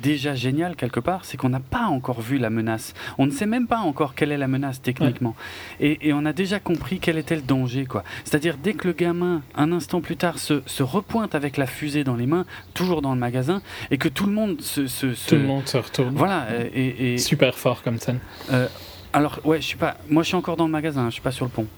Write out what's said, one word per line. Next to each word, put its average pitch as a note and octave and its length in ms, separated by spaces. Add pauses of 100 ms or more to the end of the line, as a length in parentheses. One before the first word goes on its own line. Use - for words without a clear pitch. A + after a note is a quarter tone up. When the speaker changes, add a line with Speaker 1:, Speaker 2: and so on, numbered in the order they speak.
Speaker 1:
déjà C#3+ 340
génial C#3 400
quelque A#2+ 240
part, F3+ 260
c'est - 120
qu'on C3 120
n'a B2+ 100
pas A#3 260
encore C3 360
vu B2+ 160
la A#2 120
menace. A2+ 440 (240)
On C3+ 80
ne C#3 60
sait G#3 140
même A#3 220
pas A#3 120
encore D3+ 360
quelle D3+ 160
est D3 60
la C3+ 100
menace C3 340
techniquement. B2 540 (440)
Speaker 2:
Ouais. D3 220
Speaker 1:
Et, D3+ 80
et D3 40
on D3 120
a D3+ 80
déjà G3 260
compris F3+ 400
quel D#3+ 180
était D#3+ 180
le D#3 60
danger, C3 440
quoi. G#2+ 180 (200)
C'est-à-dire, D#3 380
dès G3+ 120
que D4 140
le F3 60
gamin, F3 480 (140)
un D3+ 160
instant F3 300
plus D#3+ 160
tard, E3+ 220
se, C#3+ 260
se - 180
repointe G3 520
avec C#3+ 220
la C#3 100
fusée D3 360
dans C3 120
les A#2+ 120
mains, E3+ 180 (280)
toujours F3 280
dans C3+ 120
le B2+ 60
magasin, B2+ 420 (300)
et C3 60
que C#3+ 120
tout G3 160
le G3+ 80
monde G#3 280
se... C#3 260
se, C3 260
se - 160
Speaker 2:
Tout E3 60
le C#3+ 120
monde C3+ 200
se - 100
retourne. C3 380
Speaker 1:
Voilà, E3 360
euh, A#2 220
et, B2+ 400
et B2 40
Speaker 2:
Super C3 380
fort - 280
comme A#2 160
scène. B2 200 (320)
Speaker 1:
Euh, B2+ 160 (460)
alors, D3 300
ouais, D3+ 180
je B2+ 40
suis - 120
pas... D#3+ 180 (140)
Moi, D#3 140
je D#3 40
suis - 80
encore E3 220
dans E3 80
le D#3 60
magasin, D3+ 320
hein, A#2 60
je A2+ 40
suis - 80
pas C3+ 100
sur C3 140
le B2 60
pont. A2 160 (100)